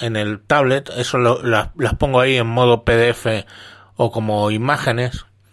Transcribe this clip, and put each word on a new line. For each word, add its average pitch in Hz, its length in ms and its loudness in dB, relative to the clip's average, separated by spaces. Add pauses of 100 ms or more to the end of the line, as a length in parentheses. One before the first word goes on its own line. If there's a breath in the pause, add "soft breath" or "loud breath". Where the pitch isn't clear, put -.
en 117 140 -4
el 104 240 -4
tablet. 135 580 0
Eso 123 220 -2
lo, 120 240 2
las, 113 340 0
las 120 160 -2
pongo 135 260 0
ahí 131 180 2
en 117 100 0
modo 120 360 2
P 120 140 2
D 117 120 4
F 113 360 -4 (500 loud breath)
o 117 160 0
como 107 380 0
imágenes. 123 760 -2 (240 loud breath)